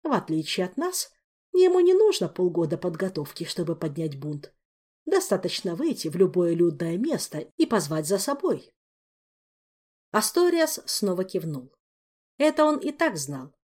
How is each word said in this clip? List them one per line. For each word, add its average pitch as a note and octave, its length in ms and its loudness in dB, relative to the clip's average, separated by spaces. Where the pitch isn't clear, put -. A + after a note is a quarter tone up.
В D#4+ 80 -2
отличие D#3+ 540 -2
от F#3 120 -10
нас, F4+ 340 -4
ему F4+ 260 6
не F4+ 140 6
нужно F#4+ 340 4
полгода E3+ 500 0
подготовки, F3 680 -6
чтобы E3+ 320 -4
поднять D3+ 440 -6
бунт. D3 340 -10
Достаточно G3+ 720 -2
выйти C4+ 320 -2
в D3 80 -6
любое F3 380 2
людное E3 440 0
место A#3+ 600 -4
и E4 80 4
позвать D#3 420 -2
за G3 100 2
собой. C#4 560 -2
Асториас E4 760 2
снова F#3 380 -2
кивнул. D#3+ 500 -6
Это D4+ 280 4
он D4+ 120 2
и - 140 -4
так D4 260 0
знал. C#3 360 -10